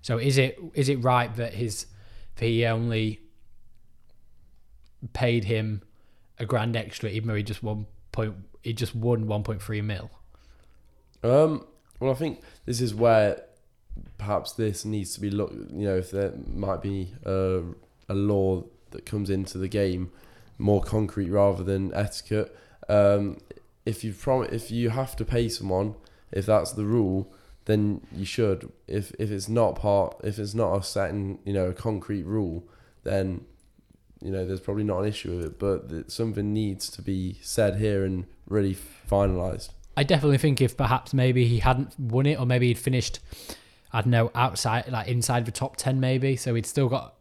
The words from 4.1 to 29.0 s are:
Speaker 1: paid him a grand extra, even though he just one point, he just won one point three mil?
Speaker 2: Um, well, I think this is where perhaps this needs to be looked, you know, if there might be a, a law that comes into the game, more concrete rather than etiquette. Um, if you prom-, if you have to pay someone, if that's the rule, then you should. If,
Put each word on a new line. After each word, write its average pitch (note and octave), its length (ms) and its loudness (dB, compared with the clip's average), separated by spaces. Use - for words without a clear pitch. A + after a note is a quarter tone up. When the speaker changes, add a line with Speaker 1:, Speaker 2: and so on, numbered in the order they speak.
Speaker 1:
paid A#2+ 320 2
him A2 380 -2
a A#2 80 -6
grand A2+ 300 0
extra, A2 340 -6
even A2 180 -4
though A2 60 -2
he G#2 80 0
just G#2+ 200 -6
one G#2+ 240 -4
point, G#2+ 220 -2
he A#2 120 -6
just A2+ 200 -4
won A2+ 320 0
one G#2+ 160 0
point G2+ 200 -4
three G#2+ 180 -4
mil? G#2 300 -6
Speaker 2:
Um, C#3+ 440 4
well, C3 100 0
I C3 40 2
think D3+ 280 -4
this A#2 140 -4
is A2+ 140 -2
where A2 480 6
perhaps G2+ 340 -2
this G#2+ 320 -2
needs G#2+ 300 -4
to - 60 -12
be G#2 100 -4
looked, G2+ 240 -2
you G2+ 140 -2
know, F#2+ 100 2
if F#2 140 -2
there G2 220 -2
might F#2+ 360 -4
be G2 320 -4
a, F#2 380 0
a G2+ 60 -4
law G2 500 2
that - 160 -14
comes G2+ 240 -4
into F#2+ 260 -2
the F#2 120 -4
game, F#2 420 0
more G2+ 240 4
concrete G2+ 480 -2
rather G2+ 320 4
than F#2+ 320 0
etiquette. G#2 600 -2
Um, G2+ 500 4
if A2 180 -4
you A2 80 -4
prom-, C3 380 0
if - 200 -6
you A#2 200 0
have B2+ 260 -4
to A2 80 -4
pay A#2+ 240 2
someone, G2+ 460 -2
if F#2+ 160 -2
that's G#2+ 260 4
the G#2+ 120 -4
rule, G2 480 2
then G#2 460 2
you F#2+ 120 -6
should. G2+ 460 -2
If, G2+ 320 -4